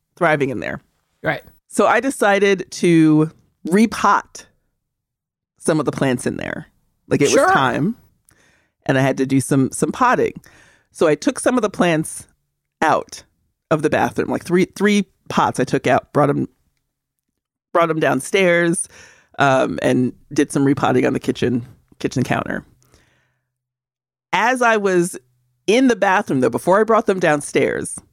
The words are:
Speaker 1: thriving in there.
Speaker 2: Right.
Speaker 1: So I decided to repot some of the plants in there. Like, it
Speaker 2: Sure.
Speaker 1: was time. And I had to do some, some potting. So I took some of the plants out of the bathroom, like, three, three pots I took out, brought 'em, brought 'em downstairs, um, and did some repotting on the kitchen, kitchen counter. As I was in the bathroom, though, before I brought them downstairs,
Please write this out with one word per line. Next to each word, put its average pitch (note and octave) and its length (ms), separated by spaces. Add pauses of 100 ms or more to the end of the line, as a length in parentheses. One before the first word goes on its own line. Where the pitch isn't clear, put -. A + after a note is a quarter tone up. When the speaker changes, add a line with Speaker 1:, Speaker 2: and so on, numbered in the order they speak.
(160)
Speaker 1:
thriving D#3 340
in G#2 120
there. - 180 (420)
Speaker 2:
Right. D3+ 220 (240)
Speaker 1:
So - 180
I G3+ 140
decided G3+ 720
to D#3 580 (380)
repot G3+ 800 (1120)
some D#3 220
of C3+ 60
the C#3+ 60
plants B2+ 340
in - 120
there. - 300 (420)
Like, C#3 120
it C#3 80
Speaker 2:
Sure. B4+ 140
Speaker 1:
was D#4+ 80
time. C#3 460 (880)
And C3+ 120
I C3 40
had C3+ 160
to C3+ 80
do C3+ 160
some, C3+ 320
some - 180
potting. A#3+ 480 (520)
So - 160
I D3+ 80
took - 240
some B3+ 180
of A#3+ 40
the G#3 80
plants - 560 (560)
out D3 420 (460)
of D#3 120
the D3+ 80
bathroom, - 400
like, B2 160
three, F3+ 200 (120)
three G3+ 300 (200)
pots - 320
I B2 60
took - 220
out, - 260
brought C#3+ 160
'em, C#3 180 (1300)
brought E3+ 160
'em D#3 100
downstairs, E3+ 880 (520)
um, C3 420
and B2+ 320 (200)
did C#3+ 200
some C#3 100
repotting C3 420
on B2+ 60
the C3 80
kitchen, B2 460 (340)
kitchen - 240
counter. - 400 (1700)
As A#3+ 280
I A3+ 160
was F#3 400 (500)
in B3+ 200
the A#3+ 80
bathroom, F#3+ 460
though, B2 80
before E3+ 300
I A3 40
brought A3 220
them F#3+ 140
downstairs, D3 800 (160)